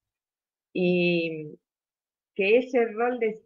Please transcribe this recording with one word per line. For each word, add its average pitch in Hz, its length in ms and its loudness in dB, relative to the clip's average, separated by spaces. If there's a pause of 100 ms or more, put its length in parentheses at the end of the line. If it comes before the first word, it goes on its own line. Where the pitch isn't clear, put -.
(720)
Y 170 880 0 (800)
que 208 240 4
ese 254 280 0
rol 233 320 -2
de, 220 260 -4